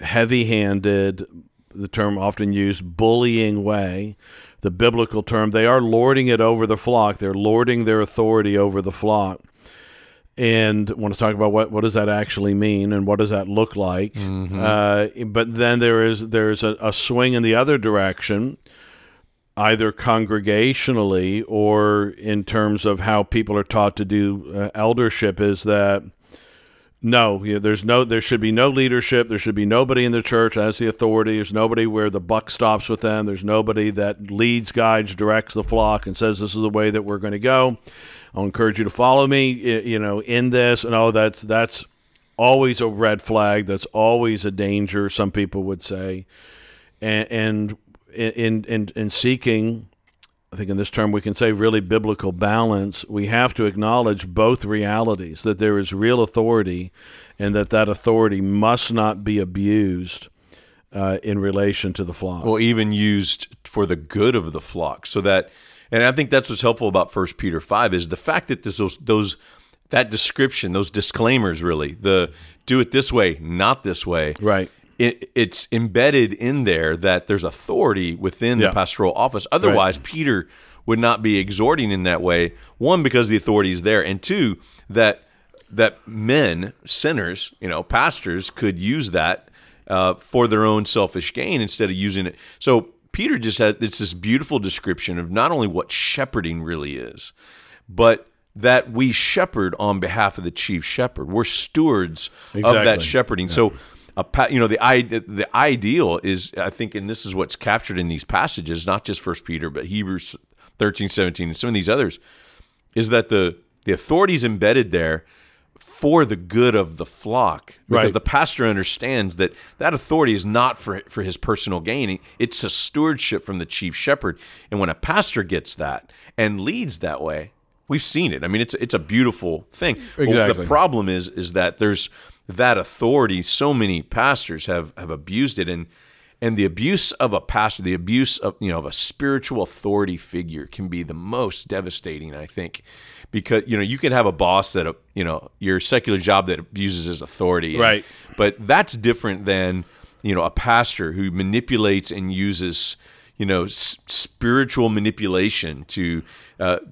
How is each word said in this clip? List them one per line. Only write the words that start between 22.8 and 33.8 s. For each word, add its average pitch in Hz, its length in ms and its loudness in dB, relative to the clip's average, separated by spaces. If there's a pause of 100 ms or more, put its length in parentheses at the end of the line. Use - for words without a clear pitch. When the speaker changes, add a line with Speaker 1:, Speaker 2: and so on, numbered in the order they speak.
Speaker 1:
of 101 140 0
how 104 220 2
people 104 340 -2
are 101 80 0
taught 104 320 0
to 104 80 -4
do, 101 500 -2
uh, 101 200 -4
eldership, 110 680 0
is 101 240 0
that 101 380 2 (1000)
no, 113 420 4
yeah, 104 140 0
there's 104 240 2
no, 120 220 4
there 113 160 0
should 113 220 0
be 110 100 2
no 120 160 4
leadership. 123 600 2
There 110 100 -2
should 107 160 -4
be 104 100 0
nobody 123 400 2
in 120 80 0
the 117 80 0
church 113 380 0
as 107 180 0
the 117 100 -2
authority. 110 500 2
There's 101 160 -6
nobody 113 340 2
where 107 240 0
the 98 100 -4
buck 107 300 -2
stops 107 400 0
with 110 100 -4
them. 107 240 -2
There's 98 180 -6
nobody 107 500 0